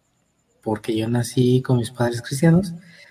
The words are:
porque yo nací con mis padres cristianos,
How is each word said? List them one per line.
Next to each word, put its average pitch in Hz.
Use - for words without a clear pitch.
porque 110
yo 110
nací 123
con 127
mis 117
padres 120
cristianos, 165